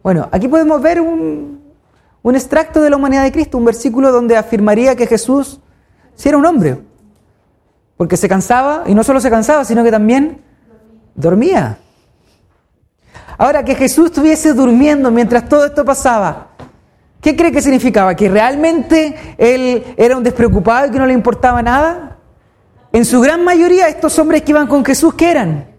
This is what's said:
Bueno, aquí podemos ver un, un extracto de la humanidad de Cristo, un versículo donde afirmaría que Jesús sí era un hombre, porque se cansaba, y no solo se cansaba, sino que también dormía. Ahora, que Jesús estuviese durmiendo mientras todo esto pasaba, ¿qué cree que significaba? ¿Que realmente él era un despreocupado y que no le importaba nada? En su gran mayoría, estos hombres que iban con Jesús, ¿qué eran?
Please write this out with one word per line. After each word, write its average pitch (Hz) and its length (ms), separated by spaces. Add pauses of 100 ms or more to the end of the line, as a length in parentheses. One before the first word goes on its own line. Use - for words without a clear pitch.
Bueno, 175 300
aquí 190 160
podemos 311 340
ver 339 200
un, 302 600 (640)
un 247 140
extracto 311 440
de 302 80
la 285 80
humanidad 269 280
de 269 80
Cristo, 285 260
un 233 60
versículo 233 480
donde 240 240
afirmaría 220 580
que 233 140
Jesús 254 520 (540)
sí - 140
era 285 100
un 285 80
hombre, 185 320 (1200)
porque 175 200
se 190 120
cansaba, 254 580
y 202 80
no 220 80
solo 262 180
se 233 80
cansaba, 240 360
sino 233 180
que 233 80
también 240 500 (760)
dormía. 185 600 (1600)
Ahora, 277 280
que 254 100
Jesús 285 320
estuviese 311 460
durmiendo 262 580
mientras 233 380
todo 294 180
esto 294 180
pasaba, 226 680 (680)
¿qué 302 160
cree 339 140
que 285 100
significaba? 214 540
¿Que 196 140
realmente 294 1080
él 247 600
era 240 200
un 254 60
despreocupado 233 640
y 294 60
que 285 80
no 262 60
le 262 60
importaba 247 480
nada? 285 580 (720)
En 233 120
su 247 160
gran 320 240
mayoría, 359 440
estos 302 320
hombres 302 220
que 302 100
iban 294 160
con 262 160
Jesús, 277 300
¿qué 339 180
eran? 165 340 (120)